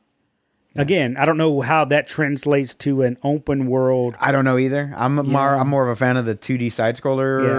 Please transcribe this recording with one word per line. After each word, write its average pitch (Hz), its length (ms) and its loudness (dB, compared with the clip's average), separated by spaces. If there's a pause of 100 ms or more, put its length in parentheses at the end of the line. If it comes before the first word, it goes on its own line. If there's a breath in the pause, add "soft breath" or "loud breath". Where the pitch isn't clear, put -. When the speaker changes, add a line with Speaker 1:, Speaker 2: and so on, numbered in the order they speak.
(760)
Speaker 1:
Again, 143 420 0
I 139 100 0
don't 160 120 2
know 156 220 2
how 147 260 2
that 143 200 2
translates 143 680 -2
to 135 260 0
an 123 200 0
open 139 440 -2
world. 127 540 0
Speaker 2:
I 135 120 0
don't 135 120 2
know 131 140 2
either. 143 380 -2
I'm 127 200 0
Speaker 1:
Yeah. 147 60 0
Speaker 2:
more, 139 320 2
I'm 135 140 0
more 139 160 2
of 123 60 0
a 117 60 -2
fan 127 200 2
of 123 100 -2
the 113 80 -2
two 127 240 -4
D 120 120 -2
side 117 260 -2
scroller, 135 480 0 (140)